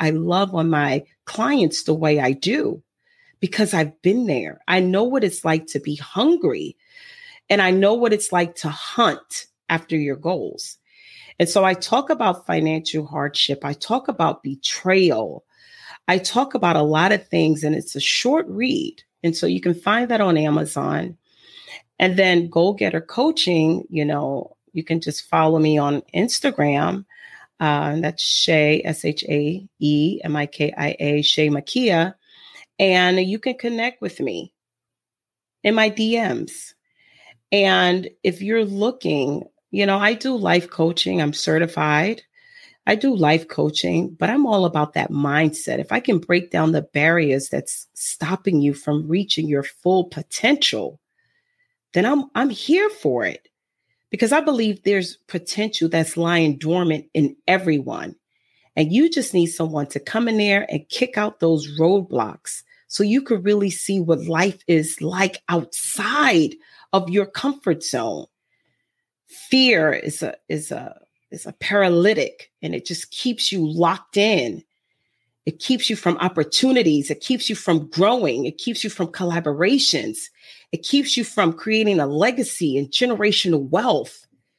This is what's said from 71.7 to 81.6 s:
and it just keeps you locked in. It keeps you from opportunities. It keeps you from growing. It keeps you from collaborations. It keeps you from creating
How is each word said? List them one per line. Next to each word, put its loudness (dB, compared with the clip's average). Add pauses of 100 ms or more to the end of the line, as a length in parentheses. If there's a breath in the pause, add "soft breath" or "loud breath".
and -6
it -8
just -10
keeps -4
you 0
locked 0
in. 0 (840)
It -6
keeps -2
you -2
from 0
opportunities. 2
It -6
keeps -2
you -4
from 0
growing. 2
It -6
keeps -6
you -6
from -4
collaborations. 0 (540 loud breath)
It -6
keeps 0
you 0
from 0
creating 2